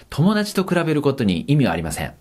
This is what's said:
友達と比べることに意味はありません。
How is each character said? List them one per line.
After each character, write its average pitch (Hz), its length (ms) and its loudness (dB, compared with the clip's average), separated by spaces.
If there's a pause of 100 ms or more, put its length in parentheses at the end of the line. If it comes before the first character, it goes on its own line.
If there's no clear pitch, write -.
友 196 260 2
達 208 180 -4
と 185 120 0
比 185 100 0
べ 165 180 0
る 147 80 0
こ 143 120 2
と 131 100 -4
に 90 240 0
意 143 80 4
味 135 100 4
は 92 60 2
あ 82 40 -2
り 82 80 -4
ま 80 80 -6
せ 80 120 -6
ん。 65 180 -8